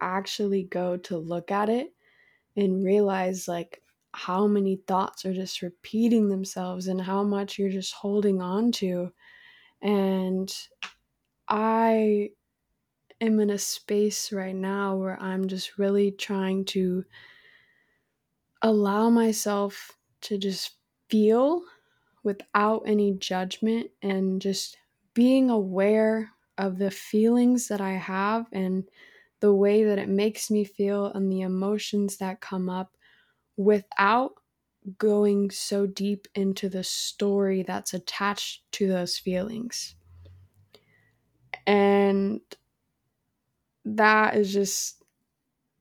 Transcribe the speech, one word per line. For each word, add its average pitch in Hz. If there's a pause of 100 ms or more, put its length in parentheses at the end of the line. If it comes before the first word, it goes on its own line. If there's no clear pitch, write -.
actually 190
go 180
to 180
look 170
at 202
it 247 (640)
and 190
realize, 190
like, 170 (300)
how 185
many 196 (100)
thoughts -
are 190
just 185
repeating 214
themselves 185
and 185
how 190
much 202
you're 196
just 190
holding 202
on 196
to. 180 (720)
And 190 (920)
I 220 (920)
am 220
in 208
a 202
space -
right 190
now 196
where 190
I'm 190
just 185
really 202
trying 190
to 185 (1600)
allow 214
myself 208 (300)
to 208
just 196 (340)
feel 240 (600)
without 208
any 208
judgment 190 (100)
and 190
just - (340)
being 254
aware 214 (260)
of 190
the 196
feelings 240
that 202
I 190
have 196
and 190 (560)
the 208
way 202
that 208
it 202
makes 208
me 208
feel 202
and 196
the 185
emotions 196
that 190
come 185
up 185 (600)
without 208 (680)
going 208
so 202
deep 196
into 196
the 185
story 196
that's 190
attached - (100)
to 196
those 180
feelings. 220 (1700)
And 202 (1400)
that 214
is 196
just, - (800)